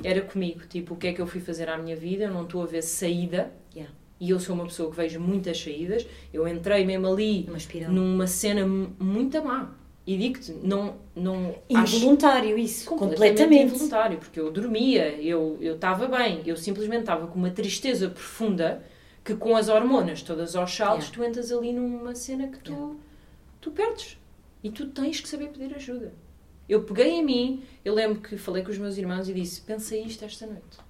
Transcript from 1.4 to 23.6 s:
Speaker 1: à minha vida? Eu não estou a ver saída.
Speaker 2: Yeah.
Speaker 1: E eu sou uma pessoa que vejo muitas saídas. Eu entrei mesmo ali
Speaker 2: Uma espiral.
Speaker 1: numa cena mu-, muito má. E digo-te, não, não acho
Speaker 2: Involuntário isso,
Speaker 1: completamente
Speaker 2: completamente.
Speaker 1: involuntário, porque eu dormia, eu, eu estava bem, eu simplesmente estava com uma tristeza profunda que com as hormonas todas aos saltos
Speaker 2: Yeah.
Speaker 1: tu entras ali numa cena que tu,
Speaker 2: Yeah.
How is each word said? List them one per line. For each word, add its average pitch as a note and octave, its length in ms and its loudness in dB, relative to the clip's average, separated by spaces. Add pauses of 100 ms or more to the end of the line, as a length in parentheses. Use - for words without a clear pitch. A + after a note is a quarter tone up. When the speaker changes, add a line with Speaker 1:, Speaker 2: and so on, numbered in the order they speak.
Speaker 1:
à D#3+ 80 -4
minha E3 180 -6
vida? F#3 300 -2
Eu G3 80 -2
não F3 100 -4
estou F3 200 -6
a - 20 -4
ver E3 160 -4
saída. F3 720 -2 (200)
Speaker 2:
Yeah. D3+ 200 -16 (260)
Speaker 1:
E F3+ 120 0
eu F#3 100 4
sou F#3 120 -6
uma F3 120 -4
pessoa E3+ 240 -4
que D#3+ 80 -12
vejo E3 200 -2
muitas F3+ 400 -2
saídas. F3 480 -4 (280)
Eu D#3 120 0
entrei F3+ 400 2
mesmo F#3+ 220 0
ali G3 400 2
Speaker 2:
Uma E3+ 100 -8
espiral. D#3+ 320 -8
Speaker 1:
numa F#3 380 4
cena G3+ 400 2
mu-, F#3+ 320 0
muito B3 420 2
má. C4 320 -4 (320)
E F#3+ 120 -2
digo-te, A#3 340 -4 (100)
não, G3 340 0 (200)
não F3+ 400 -2 (180)
acho A3 240 4
Speaker 2:
Involuntário B3+ 600 6
isso, - 320 -2
Speaker 1:
completamente G3+ 400 6
Speaker 2:
completamente. C#4 460 10
Speaker 1:
involuntário, A3+ 420 0
porque - 220 -12
eu D#3 120 -2
dormia, G#3+ 680 2
eu, D#3+ 400 0
eu D#3+ 140 -2
estava F#3 320 0
bem, A#3 380 2
eu E3 120 -2
simplesmente G#3+ 440 -2
estava E3+ 260 -2
com F3+ 120 -8
uma F3+ 120 0
tristeza G3 580 -2
profunda F#3+ 760 -2 (400)
que G#3+ 120 -4
com A3+ 200 2
as G#3+ 140 2
hormonas A3 540 4
todas E3+ 320 -6
aos F3+ 180 0
saltos G#3+ 360 2
Speaker 2:
Yeah. - 60 -16
Speaker 1:
tu A#3 80 -4
entras A#3+ 280 -4
ali A#3+ 200 -2
numa B3 440 -4
cena C4+ 320 -6
que C4+ 100 -12
tu, - 140 -14
Speaker 2:
Yeah. D4 220 -8 (680)